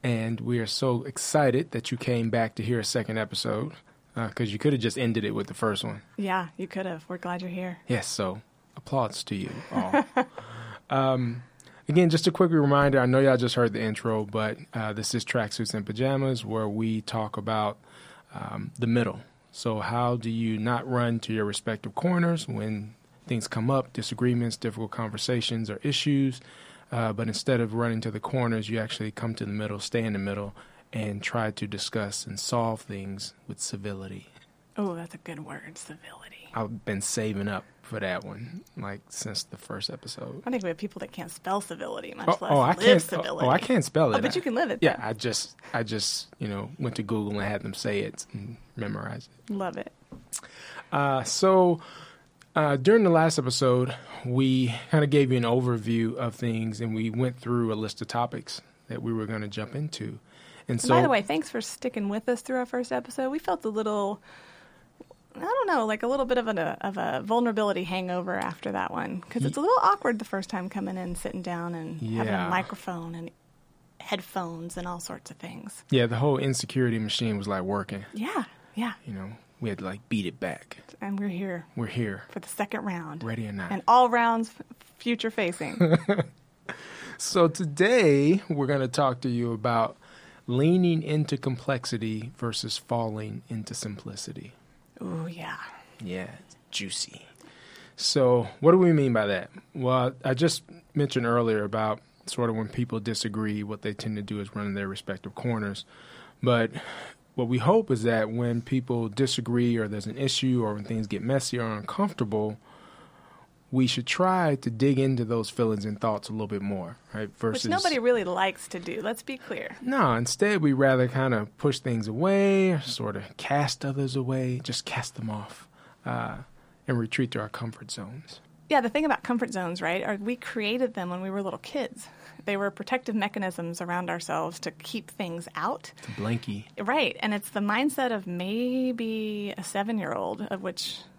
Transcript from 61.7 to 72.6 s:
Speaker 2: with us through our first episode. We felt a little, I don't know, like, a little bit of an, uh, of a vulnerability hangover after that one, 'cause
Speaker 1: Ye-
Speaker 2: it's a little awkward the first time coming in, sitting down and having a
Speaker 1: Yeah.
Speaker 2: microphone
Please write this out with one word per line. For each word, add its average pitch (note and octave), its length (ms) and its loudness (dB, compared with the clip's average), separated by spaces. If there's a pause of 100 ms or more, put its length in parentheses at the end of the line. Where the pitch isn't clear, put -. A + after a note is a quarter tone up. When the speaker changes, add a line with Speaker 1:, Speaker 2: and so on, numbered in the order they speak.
Speaker 2:
with G#3+ 200 -2
us A#3+ 140 0
through C4 140 -4
our B3 100 -2
first B3 260 -4
episode. B3+ 380 -2
We D4 80 -4
felt - 260 -2
a A3+ 40 0
little, G#3 520 -2 (1160)
I - 40 -12
don't A#4 260 0
know, C#4+ 180 4
like, G#3+ 180 -2
a A#3 40 0
little C4+ 180 2
bit B3 140 2
of A3 100 0
an, G3+ 100 0
uh, D#3 220 0
of G3 160 -4
a E3+ 260 0
vulnerability G#3+ 600 2
hangover F3+ 500 -2
after - 380 -4
that F#2 180 -2
one, B2 300 -4
'cause - 220 -4
Speaker 1:
Ye- C#3 60 2
Speaker 2:
it's D#3 100 -2
a - 20 -2
little G4 220 4
awkward A#3+ 360 2
the A3 60 -6
first F#3+ 240 -6
time F#3 220 -4
coming F#3+ 260 -4
in, F3+ 180 -6
sitting - 280 -6
down F3 320 -4
and D#3+ 260 -8
having G#3+ 320 0
a G3 60 2
Speaker 1:
Yeah. F3+ 100 0
Speaker 2:
microphone F3+ 680 -4